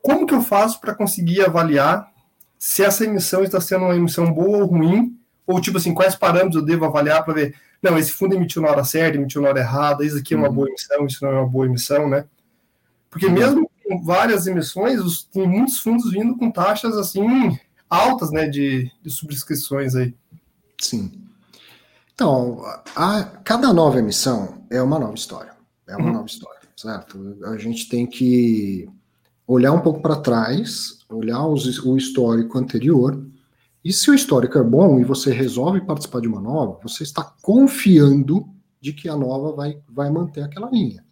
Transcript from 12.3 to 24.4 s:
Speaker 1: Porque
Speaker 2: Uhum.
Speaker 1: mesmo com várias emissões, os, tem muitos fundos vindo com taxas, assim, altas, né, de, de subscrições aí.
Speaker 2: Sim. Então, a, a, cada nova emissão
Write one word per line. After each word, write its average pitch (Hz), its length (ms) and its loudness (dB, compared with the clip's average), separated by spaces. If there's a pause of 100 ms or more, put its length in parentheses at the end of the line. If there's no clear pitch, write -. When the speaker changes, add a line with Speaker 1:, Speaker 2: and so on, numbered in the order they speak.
Speaker 1:
Porque 165 180 -4
Speaker 2:
Uhum. 180 60 4
Speaker 1:
mesmo 269 380 4 (140)
com 185 180 -4
várias 185 460 0
emissões, 190 520 -2
os, 170 220 -4
tem 190 240 -4
muitos 233 320 0
fundos 226 320 -2
vindo 226 260 -2
com 226 140 -2
taxas, 214 460 -2
assim, 208 600 0 (320)
altas, 170 440 0
né, 156 160 0
de, 139 420 -2 (100)
de 156 100 -14
subscrições 139 840 -6
aí. 123 180 -2 (680)
Speaker 2:
Sim. 101 320 -6 (1000)
Então, 127 480 0 (360)
a, 196 220 0
a, 196 60 -4 (200)
cada 240 280 2
nova 147 280 4
emissão 107 680 -4